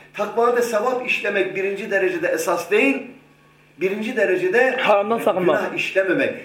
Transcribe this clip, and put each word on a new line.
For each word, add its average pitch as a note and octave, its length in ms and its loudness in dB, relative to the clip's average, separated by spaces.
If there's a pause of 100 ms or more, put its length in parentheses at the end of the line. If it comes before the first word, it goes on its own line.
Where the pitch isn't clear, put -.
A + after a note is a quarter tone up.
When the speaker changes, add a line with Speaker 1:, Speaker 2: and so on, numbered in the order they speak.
(140)
Speaker 1:
Takvada A#3 480 0
sevap A#3+ 440 -2
işlemek G3 500 -2
birinci G3 340 -4
derecede F3+ 380 0
esas E3 420 -2
değil, B3+ 320 2 (800)
birinci G#3 360 -4
derecede F#3+ 540 2
Speaker 2:
Haramdan G#3 480 2
sakınmak. F3+ 420 2
Speaker 1:
günah F#2+ 140 -4
işlememek. D#3 600 0 (100)